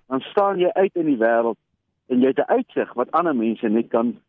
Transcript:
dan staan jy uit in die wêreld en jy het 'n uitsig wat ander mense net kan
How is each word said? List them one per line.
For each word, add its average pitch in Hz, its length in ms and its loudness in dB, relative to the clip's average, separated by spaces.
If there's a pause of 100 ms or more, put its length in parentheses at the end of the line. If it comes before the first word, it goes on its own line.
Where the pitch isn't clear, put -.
dan 131 120 -4
staan 196 380 0
jy 180 140 2
uit 185 240 0
in 165 100 -2
die 143 120 2
wêreld 117 380 2 (520)
en 127 120 0
jy 131 80 4
het 135 100 -2
'n 151 140 0
uitsig 214 420 -2
wat 123 180 -4
ander 165 240 0
mense 113 320 -2
net 113 220 0
kan 117 260 0 (120)